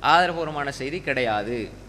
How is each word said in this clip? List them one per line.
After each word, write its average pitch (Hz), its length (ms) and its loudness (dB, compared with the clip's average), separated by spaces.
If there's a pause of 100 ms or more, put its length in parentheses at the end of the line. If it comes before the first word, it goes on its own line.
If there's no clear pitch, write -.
ஆதாரபூர்வமான 160 680 2
செய்தி 139 320 -6
கிடையாது. 117 880 -2